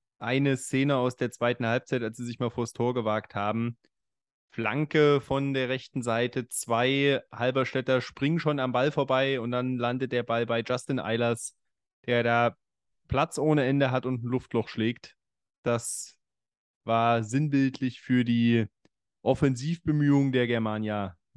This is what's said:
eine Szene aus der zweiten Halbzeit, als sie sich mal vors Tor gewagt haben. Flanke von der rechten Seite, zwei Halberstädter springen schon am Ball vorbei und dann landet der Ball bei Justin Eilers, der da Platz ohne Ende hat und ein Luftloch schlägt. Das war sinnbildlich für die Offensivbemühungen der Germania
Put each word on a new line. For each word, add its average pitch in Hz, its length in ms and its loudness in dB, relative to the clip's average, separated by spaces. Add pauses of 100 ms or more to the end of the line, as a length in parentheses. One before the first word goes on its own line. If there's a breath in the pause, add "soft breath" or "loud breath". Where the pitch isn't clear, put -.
(200)
eine 135 360 0
Szene 135 400 0
aus 123 180 0
der 120 160 -4
zweiten 120 340 -2
Halbzeit, 120 380 -2
als 110 140 -6
sie 123 80 -10
sich 120 160 -10
mal 120 100 0
vors 120 220 -6
Tor 120 200 -2
gewagt 107 440 -4
haben. 113 420 -4 (720)
Flanke 143 720 2
von 139 340 -4
der 131 140 -2
rechten 131 340 -6
Seite, 120 460 -2
zwei 135 840 0
Halberstädter 127 680 0
springen 151 400 -2
schon 147 180 0
am 127 140 -2
Ball 127 180 2
vorbei 135 500 0
und 117 120 -4
dann 127 240 -2
landet 123 340 -2
der 123 140 -2
Ball 117 200 0
bei 117 220 -2
Justin 127 320 -2
Eilers, 113 560 -2 (520)
der 120 180 2
da 117 320 2 (500)
Platz 143 320 -2
ohne 151 260 2
Ende 135 280 2
hat 127 120 0
und 123 200 -4
ein - 20 -6
Luftloch 120 420 -2
schlägt. - 480 -4 (460)
Das - 560 -4 (640)
war 117 380 4
sinnbildlich 135 800 0
für 123 240 2
die 117 420 4 (560)
Offensivbemühungen 143 1120 2
der 123 160 2
Germania 107 680 -2 (200)